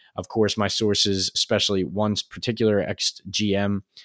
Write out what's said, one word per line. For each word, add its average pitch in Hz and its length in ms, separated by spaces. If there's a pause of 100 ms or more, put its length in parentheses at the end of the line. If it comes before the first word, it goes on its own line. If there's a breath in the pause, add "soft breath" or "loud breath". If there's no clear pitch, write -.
(180 soft breath)
Of 92 100
course, 107 300
my 104 100
sources, 101 640
especially 98 520
one 101 300 (140)
particular 107 520
ex-G - 720
M, 101 280 (220 loud breath)